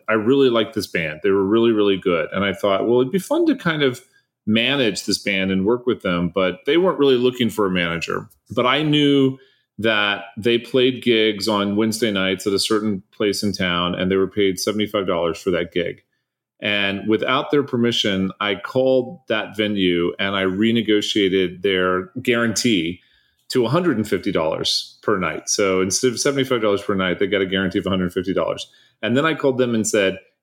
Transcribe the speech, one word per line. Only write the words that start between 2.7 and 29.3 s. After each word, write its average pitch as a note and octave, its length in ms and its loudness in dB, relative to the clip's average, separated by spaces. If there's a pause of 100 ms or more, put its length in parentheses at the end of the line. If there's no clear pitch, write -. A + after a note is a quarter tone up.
well, A#2+ 140 4
it'd B2+ 120 -2
be G3 60 0
fun E4 280 0
to D4+ 100 2
kind D#3 260 -2
of B2+ 200 0 (440)
manage A2+ 600 0
this G2 100 -2
band F#2+ 340 -2
and F#2+ 140 0
work A#2+ 220 0
with A2 160 -2
them, F2 320 -2
but F#2 320 -2
they D3 100 2
weren't F3 220 2
really C#3 180 4
looking B2 320 2
for G2+ 160 -2
a F#2+ 60 0
manager. F2 580 -2 (220)
But A#2+ 160 0
I C#3 160 2
knew C#3+ 560 2 (400)
that G#2 460 0 (140)
they A#2 180 2
played B2 460 0
gigs A2 460 2
on G2+ 280 0
Wednesday A2 340 0
nights F#2+ 360 -2
at G2+ 80 0
a G2 40 0
certain G#2 440 -2 (100)
place G#2 300 -2
in G2+ 100 -2
town, F2+ 420 -2
and F#2 160 -2
they F#2+ 60 2
were F#2+ 100 2
paid F#2+ 320 0
seventy-five G#2 480 -2
dollars E2+ 320 -2
for - 120 -2
that E2+ 200 -2
gig. - 320 -4 (580)
And G2+ 460 -4
without B2+ 440 0
their C#3+ 120 2
permission, A2+ 680 0 (100)
I G2+ 140 0
called B2+ 640 0 (100)
that G2+ 260 -4
venue F#2 640 0
and G2 160 -2
I F#2+ 100 0
renegotiated G2 1160 0
their F#2 500 0 (120)
guarantee A2+ 800 0 (500)
to B2 160 2
a - 20 -2
hundred D#3 300 0
and G#2+ 100 -4
fifty G2 240 -2
dollars F2 720 -4
per G#2 160 0
night. E2 320 -4
So F#2+ 320 0
instead G2+ 280 0
of A2+ 100 -8
seventy-five C3 420 0
dollars G2+ 180 2
per - 140 -4
night, F#2 240 0
they G2+ 80 0
got G2 160 0
a F#2+ 40 0
guarantee F#2+ 340 -2
of F2 40 -8
a F#2+ 60 -2
hundred F#2 240 -2
fifty F#2 180 -4
dollars. - 340 -4 (360)
And A2 120 0
then D3 120 2
I D#3 80 0